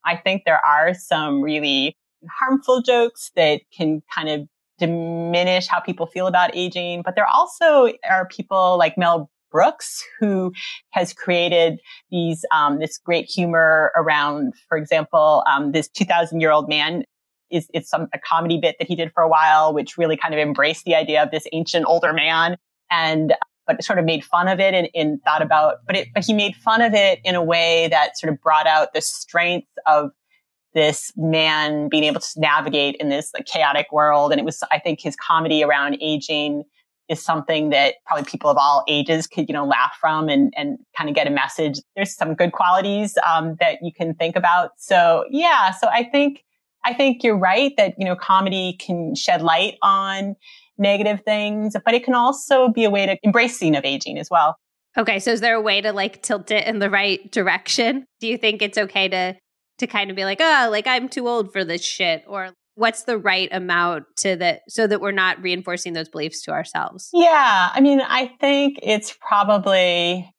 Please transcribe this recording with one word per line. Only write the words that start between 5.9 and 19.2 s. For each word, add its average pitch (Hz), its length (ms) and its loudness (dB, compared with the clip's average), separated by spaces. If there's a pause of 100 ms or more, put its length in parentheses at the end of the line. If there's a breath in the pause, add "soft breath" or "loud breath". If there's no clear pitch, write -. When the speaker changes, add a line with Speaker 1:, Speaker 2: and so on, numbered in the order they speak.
Speaker 1:
feel 185 220 -4
about 180 260 2
aging, 175 480 -6
but 180 140 -4
there 208 100 2
also 302 640 4 (200)
are 185 200 2
people 185 500 0
like 160 180 2
Mel 170 340 0 (240)
Brooks, 233 500 0 (160)
who 190 320 0 (380 loud breath)
has 180 240 -2
created 170 680 0 (300 loud breath)
these, 165 420 -4
um, 147 280 2
this 160 180 -8
great 170 260 -2
humor 160 720 2
around, 147 560 0 (160)
for 165 80 -2
example, 156 760 2
um, 143 220 0
this 156 160 -2
two - 160 -2
thousand 170 380 0
year 160 80 4
old 151 180 2
man 151 360 -2 (460)
is, 165 220 -2
it's 165 160 -6
some, 165 240 -2
a 151 60 -10
comedy 165 420 -2
bit 165 180 0
that - 100 -6
he 170 80 -4
did 165 180 -6
for 170 80 2